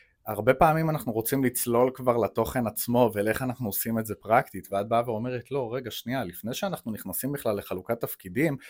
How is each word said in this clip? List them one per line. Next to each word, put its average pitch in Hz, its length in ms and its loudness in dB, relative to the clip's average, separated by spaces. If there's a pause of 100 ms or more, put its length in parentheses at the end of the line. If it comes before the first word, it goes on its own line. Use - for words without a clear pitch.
(280)
הרבה 107 260 2
פעמים 160 360 4
אנחנו 151 220 -2
רוצים 110 320 0
לצלול 123 500 4
כבר 123 240 2
לתוכן 113 500 0
עצמו, 120 460 2
ולאיך 104 280 0
אנחנו 127 260 -4
עושים 113 320 -2
את 110 60 -2
זה 107 100 -6
פרקטית, 107 560 0
ואת 101 160 -2
באה 117 180 2
ואומרת, 120 460 -6
לא, 127 220 -4
רגע, 123 180 -6
שנייה, 127 320 -6
לפני 104 300 -8
שאנחנו 165 380 -6
נכנסים 104 400 -6
בכלל 113 260 -2
לחלוקת 92 440 -4
תפקידים, 120 560 -2 (120)